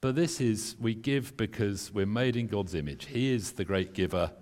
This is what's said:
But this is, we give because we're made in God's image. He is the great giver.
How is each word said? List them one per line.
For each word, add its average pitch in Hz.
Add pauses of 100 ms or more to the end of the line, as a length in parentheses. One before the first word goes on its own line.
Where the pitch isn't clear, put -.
But 131
this 165
is, 113
we 117
give 135
because 101
we're 101
made 117
in 117
God's 98
image. 73
He 131
is 113
the -
great 95
giver. 87 (100)